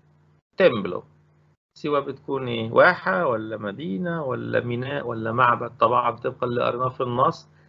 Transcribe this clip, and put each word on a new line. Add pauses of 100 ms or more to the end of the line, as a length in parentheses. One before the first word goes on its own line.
(560)
تيمبلو. (760)
سيوا
بتكون
إيه؟
واحة
ولا
مدينة
ولا
ميناء
ولا
معبد؟
طبعًا
طبقًا
اللي
قريناه
في
النص، (200)